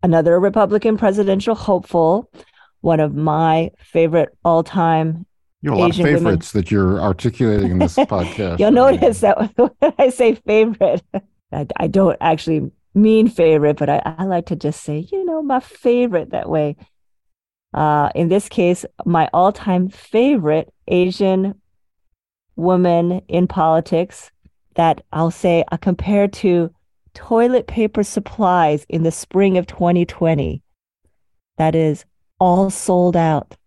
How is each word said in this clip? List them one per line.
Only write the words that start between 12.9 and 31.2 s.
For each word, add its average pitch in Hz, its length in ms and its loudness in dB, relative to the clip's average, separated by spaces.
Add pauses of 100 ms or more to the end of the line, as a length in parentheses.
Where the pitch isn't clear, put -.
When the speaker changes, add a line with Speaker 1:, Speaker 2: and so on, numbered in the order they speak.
Speaker 1:
mean 220 340 4
favorite, 151 480 2
but 143 140 -4
I, 147 280 -2
I 185 60 -4
like 175 220 -4
to 165 100 -6
just 156 260 -8
say, 151 280 -8
you 381 140 -6
know, 320 180 -6
my 269 180 -2
favorite 240 680 -2
that - 180 -8
way. 151 280 -2 (1000)
Uh, 147 400 0
in 165 140 -2
this 190 200 -2
case, 180 360 -2 (200)
my 170 280 0
all-time 185 560 0
favorite 202 840 -2 (140)
Asian 190 720 0 (960)
woman 180 720 0
in 180 180 0
politics 165 840 -2 (460)
that 165 260 0 (100)
I'll 165 200 -2
say, 170 400 0
uh, 170 40 -6
compared 202 580 0
to 175 380 0 (420)
toilet 233 520 0
paper 214 380 -2
supplies 180 840 0
in 165 140 -2
the 165 80 0
spring 190 480 0
of 180 80 -4
twenty 175 380 0
twenty, 156 580 -2 (960)